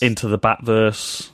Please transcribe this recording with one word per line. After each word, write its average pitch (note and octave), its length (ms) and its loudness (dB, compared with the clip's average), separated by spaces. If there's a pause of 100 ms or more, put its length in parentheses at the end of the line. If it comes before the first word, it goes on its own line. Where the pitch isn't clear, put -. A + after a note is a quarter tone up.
Into A#2 280 0
the G2+ 100 0
Batverse A2 960 0